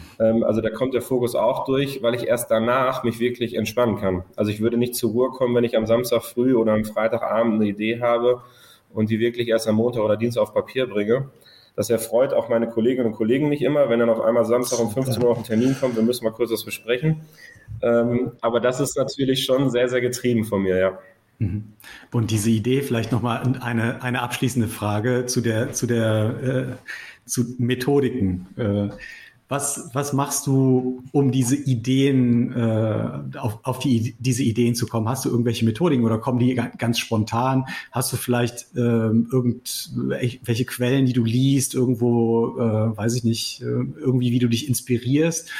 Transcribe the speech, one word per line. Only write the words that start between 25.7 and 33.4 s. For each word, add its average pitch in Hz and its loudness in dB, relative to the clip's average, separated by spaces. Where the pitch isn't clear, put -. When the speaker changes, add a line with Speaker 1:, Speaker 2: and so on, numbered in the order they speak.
Speaker 2:
zu - -4
der, 113 2
äh, - -8
zu 120 -2
Methodiken. 123 0
Äh, 101 0
was, 143 -6
was 143 -4
machst 139 -2
du, 127 2
um 139 2
diese 127 2
Ideen, 131 2
äh, 113 -2
auf, 120 -4